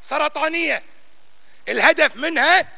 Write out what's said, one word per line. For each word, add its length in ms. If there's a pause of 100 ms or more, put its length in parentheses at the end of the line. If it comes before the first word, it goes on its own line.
سرطانية، 800 (840)
الهدف 480
منها 600